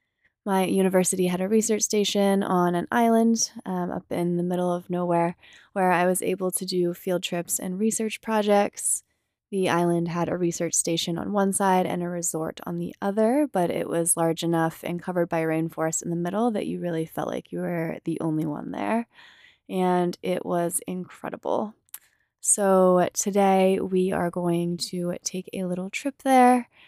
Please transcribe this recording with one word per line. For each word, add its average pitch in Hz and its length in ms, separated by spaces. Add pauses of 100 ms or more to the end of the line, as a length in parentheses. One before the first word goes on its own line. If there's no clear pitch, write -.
(460)
My 190 200
university 185 640
had 180 120
a 185 80
research 214 340
station 196 640
on 175 320
an 170 160
island, 226 600 (140)
um, 180 240
up - 220
in 175 240
the 175 80
middle 180 280
of 175 180
nowhere 175 480 (340)
where 185 220
I 175 120
was 185 160
able 185 300
to - 140
do 180 280
field 180 300
trips - 340
and 185 220
research 220 400
projects. 208 840 (460)
The 185 200
island 170 400
had 170 180
a 175 80
research 170 380
station 170 440
on 190 140
one 196 220
side 185 320
and 175 180
a 175 60
resort 170 560
on 170 140
the 170 220
other, 220 480
but 175 200
it - 180
was 165 300
large 165 260
enough 165 400
and 170 180
covered 175 280
by 165 120
rainforest 160 640
in 170 60
the 170 80
middle 196 340
that 196 160
you 175 140
really 165 240
felt - 240
like - 200
you 175 100
were 170 440
the 165 160
only 156 260
one 147 260
there. 226 360 (640)
And 180 520
it 185 240
was 175 400
incredible. - 920 (640)
So 185 720
today 190 680
we 185 320
are 175 180
going 175 460 (140)
to 175 340
take - 300
a 190 100
little 180 260
trip - 340
there 247 440 (200)